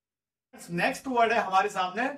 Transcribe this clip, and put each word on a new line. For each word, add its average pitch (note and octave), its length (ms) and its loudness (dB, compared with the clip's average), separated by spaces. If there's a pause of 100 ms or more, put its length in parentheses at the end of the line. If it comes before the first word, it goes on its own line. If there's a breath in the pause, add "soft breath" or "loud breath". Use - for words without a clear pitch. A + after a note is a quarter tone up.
(680)
Next G3+ 380 -2
word A#3 260 2
है A#3 60 2
हमारे F#3+ 300 2
सामने G3 380 -2 (100)